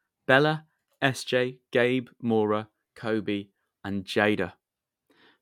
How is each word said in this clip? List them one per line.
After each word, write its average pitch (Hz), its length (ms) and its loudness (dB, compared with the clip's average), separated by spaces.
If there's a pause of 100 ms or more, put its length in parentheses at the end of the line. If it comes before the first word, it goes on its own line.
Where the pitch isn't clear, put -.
(260)
Bella, 151 400 4 (380)
S 135 200 -2
J, 127 360 -2 (120)
Gabe, 123 360 2 (120)
Maura, 107 500 0 (260)
Kobe, 104 540 -4 (340)
and 98 220 -6
Jada. 104 480 0 (880)